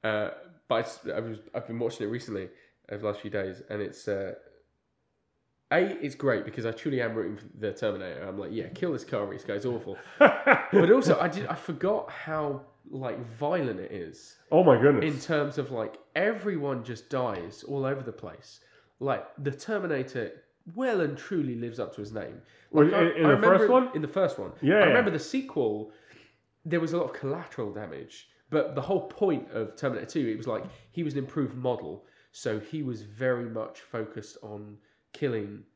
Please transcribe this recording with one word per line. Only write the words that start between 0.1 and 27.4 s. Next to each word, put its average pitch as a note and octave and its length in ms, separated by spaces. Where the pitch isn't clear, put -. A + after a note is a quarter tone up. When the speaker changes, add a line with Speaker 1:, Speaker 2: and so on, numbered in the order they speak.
Speaker 1:
but B2 80
I A#2 40
s-, - 200
I - 40
was, A2+ 200
I've B2 140
been A#2 120
watching A2+ 280
it - 20
recently G#2+ 400
over G#2 120
the G#2+ 60
last G#2 140
few G#2+ 100
days, F#2+ 380
and G#2 120
it's, - 260
uh, G2 260
A, D#3+ 100
it's C#3 140
great A#2+ 300
because A2+ 200
I A2+ 60
truly C3 300
am A2+ 140
rooting G#2 220
for - 80
the G#2 160
Terminator. F#2+ 540
I'm F#2+ 100
like, F#2+ 140
"Yeah, A2 180
kill F3+ 240
this B2 120
Kyle G#2+ 200
Reese - 180
guy. G#2 120
He's G#2 100
awful." A#2 320
Speaker 2:
<laughs> D4 80
Speaker 1:
But F3 180
also, - 280
I F3 80
did, F3 200
I - 80
forgot F#3+ 540
how, D3 520
like, C3 300
violent D3 440
it - 100
is. E2+ 460
Speaker 2:
Oh F3 100
my C3+ 180
goodness. C#3+ 320
Speaker 1:
In C3 60
terms D3 380
of, B2+ 140
like, A2+ 260
everyone F3 680
just A#2 240
dies G#2 540
all C#3 220
over C3+ 160
the A#2+ 120
place. - 480
Like, C3 260
the C#3 140
Terminator C#3 800
well A#3 260
and C#3+ 160
truly C#3 380
lives A#2 240
up - 160
to - 60
his G#2 120
name. G2+ 280
Speaker 2:
Well, D3+ 140
Speaker 1:
Like, E3+ 80
I, - 80
Speaker 2:
in, E3 60
in E3 80
Speaker 1:
I D3 60
Speaker 2:
the C#3 60
first - 80
Speaker 1:
remember G#3+ 100
Speaker 2:
one? B3+ 220
Speaker 1:
in D#3 60
the D3 60
first - 320
one. F#2 120
Speaker 2:
Yeah, C#3+ 140
Speaker 1:
I G#3+ 40
Speaker 2:
yeah. G3 60
Speaker 1:
remember G3+ 260
the D#3+ 80
sequel, A#2+ 720
there E3+ 160
was D#3+ 140
a F3 40
lot E3 100
of - 60
collateral C3+ 600